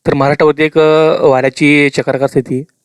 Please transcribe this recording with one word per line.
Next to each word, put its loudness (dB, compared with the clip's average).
तर 0
महाराष्ट्रावरती 0
एक, -2
अ, 2
वाऱ्याची 0
चक्राकार -4
स्थिती, -6